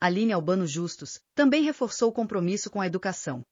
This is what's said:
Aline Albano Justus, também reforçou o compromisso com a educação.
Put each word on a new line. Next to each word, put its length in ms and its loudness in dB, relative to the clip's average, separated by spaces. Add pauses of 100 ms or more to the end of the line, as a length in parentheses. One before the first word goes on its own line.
Aline 320 2
Albano 320 0
Justus, 540 -6 (160)
também 260 6
reforçou 480 0
o 20 0
compromisso 600 -2
com 100 -2
a 60 0
educação. 640 -6